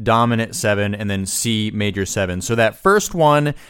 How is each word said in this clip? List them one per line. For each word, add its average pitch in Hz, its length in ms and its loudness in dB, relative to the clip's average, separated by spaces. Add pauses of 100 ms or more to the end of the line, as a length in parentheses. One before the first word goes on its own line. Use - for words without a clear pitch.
dominant 113 520 2
seven, 104 400 0
and 104 160 -6
then 95 160 -4
C 107 440 -2
major 101 360 -4
seven. 90 340 -4
So 117 140 -2
that 113 220 2
first 202 380 0
one 147 380 4 (180)